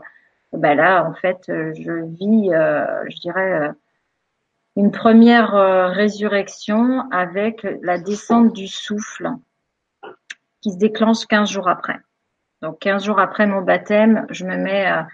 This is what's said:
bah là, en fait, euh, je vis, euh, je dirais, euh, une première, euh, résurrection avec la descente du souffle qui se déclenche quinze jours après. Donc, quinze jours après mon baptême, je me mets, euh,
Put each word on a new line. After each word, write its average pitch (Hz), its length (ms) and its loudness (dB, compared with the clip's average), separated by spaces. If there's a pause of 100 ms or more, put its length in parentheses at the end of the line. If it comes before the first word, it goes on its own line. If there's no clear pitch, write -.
(520)
bah 156 220 0
là, 165 300 2
en 160 100 -6
fait, 185 340 -6
euh, 160 260 -6
je 165 180 -10
vis, 180 600 0
euh, 151 560 0
je 160 120 -16
dirais, 185 320 -4
euh, 151 200 -4 (1040)
une 202 140 4
première, 226 640 6
euh, 190 320 4
résurrection 208 1200 -2
avec 190 560 -4 (160)
la 175 160 -2
descente 208 540 2
du 190 140 -10
souffle 196 640 -10 (1300)
qui 208 120 -6
se 180 60 -14
déclenche 220 480 0
quinze 208 220 2
jours 185 200 -4
après. - 300 -4 (600)
Donc, 160 200 -10
quinze 196 240 -2
jours 196 160 0
après 190 260 0
mon 196 160 0
baptême, 208 680 2
je 180 140 -10
me 185 120 -6
mets, 190 340 -2
euh, 165 120 -2 (100)